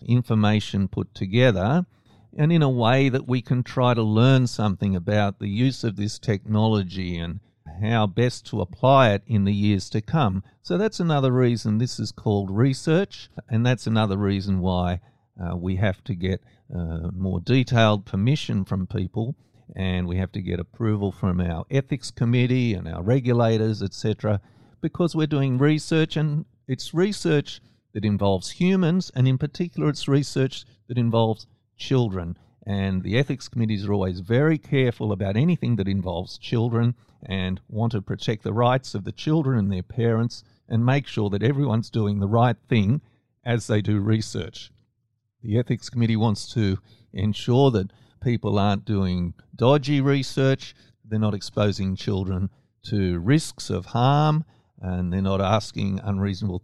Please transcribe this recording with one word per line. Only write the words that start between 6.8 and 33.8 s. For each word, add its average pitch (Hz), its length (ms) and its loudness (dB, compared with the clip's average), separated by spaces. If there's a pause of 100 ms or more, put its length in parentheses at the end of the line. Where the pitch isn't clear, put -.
and 85 240 -8 (420)
how 110 240 2
best 113 400 -2
to 107 140 -6
apply 127 500 4
it 101 160 0
in 104 180 2
the 101 80 2
years 101 380 0
to 110 100 -4
come. 107 440 0 (180)
So 175 160 -2
that's 214 220 -2
another 143 320 2
reason 120 460 2
this 120 200 -2
is 107 140 -6
called 101 380 0
research, 139 800 0 (200)
and 117 180 0
that's 123 220 0
another 110 280 2
reason 98 440 0
why, 90 400 0 (420)
uh, 87 140 -6
we 92 200 -4
have 95 280 -2
to - 100 -6
get, 92 260 -4 (320)
uh, 82 400 -6
more 92 280 -4
detailed 113 640 2
permission 107 580 -2
from 95 220 -4
people, 107 480 -6 (400)
and 92 320 -2
we 90 120 -4
have 92 140 -2
to - 80 -8
get 90 200 -4
approval 101 500 -2
from 90 300 -2
our 87 280 -4
ethics - 440 -4
committee 123 640 0
and 87 120 -8
our 85 160 -8
regulators, 113 800 2
et 95 100 -4
cetera, 104 480 -2 (400)
because 165 340 -2
we're 156 120 0
doing 135 320 0
research, 156 580 2
and 151 280 -2 (220)
it's - 260 -6
research 165 680 0 (340)
that 104 100 -2
involves 98 460 0
humans, 180 640 2
and 127 140 4
in 131 100 2
particular 151 500 -4
it's - 200 -2
research 139 560 0 (240)
that 117 100 -4
involves 113 480 2 (300)
children. 95 600 -2 (300)
And 98 360 -2
the 95 140 -2
ethics 139 320 -4
committees 107 380 -2